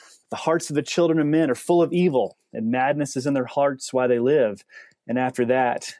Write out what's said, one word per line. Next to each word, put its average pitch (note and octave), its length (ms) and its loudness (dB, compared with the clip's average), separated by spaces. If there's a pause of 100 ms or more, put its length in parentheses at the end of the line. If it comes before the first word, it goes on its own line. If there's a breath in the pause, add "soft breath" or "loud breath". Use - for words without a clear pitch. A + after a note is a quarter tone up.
(300 loud breath)
The - 60 -8
hearts E3 340 -2
of D3 60 -4
the D3 60 2
children E3 380 2
of D3 60 2
men D#3 240 2
are B2 40 0
full F3 280 2
of E3 100 0
evil, D#3 460 0 (160)
and A2+ 160 -4
madness C3+ 460 -2
is C3 100 -4
in C#3+ 80 0
their C3 100 -2
hearts C#3 480 -2
while B2+ 160 2
they B2 120 2
live. A#2+ 440 2 (420 loud breath)
And A#2+ 120 -4
after B2+ 280 -2
that, B2+ 540 0